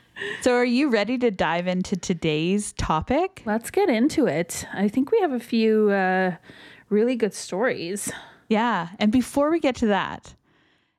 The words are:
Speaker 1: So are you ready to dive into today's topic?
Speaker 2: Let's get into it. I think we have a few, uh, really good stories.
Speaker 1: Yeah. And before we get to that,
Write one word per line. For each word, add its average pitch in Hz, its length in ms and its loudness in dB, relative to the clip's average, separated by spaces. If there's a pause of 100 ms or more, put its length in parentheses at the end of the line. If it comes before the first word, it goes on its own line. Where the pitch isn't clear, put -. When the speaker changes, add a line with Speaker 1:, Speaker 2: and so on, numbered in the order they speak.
(420)
Speaker 1:
So 254 120 4
are 247 120 4
you 254 240 2
ready 226 280 0
to 240 140 2
dive 175 340 -2
into 185 320 -2
today's 170 760 -2
topic? 247 720 -2
Speaker 2:
Let's 220 240 -2
get 403 180 2
into 247 380 2
it. 160 440 -4
I 202 160 0
think 262 240 -2
we 453 100 4
have 339 100 2
a 247 80 -4
few, 220 500 2
uh, 185 460 2 (540)
really 233 260 2
good 220 180 -2
stories. 190 800 -4 (360)
Speaker 1:
Yeah. 208 420 0 (100)
And 214 120 2
before 277 380 2
we 330 100 0
get 269 180 0
to 233 100 0
that, 180 480 -4 (640)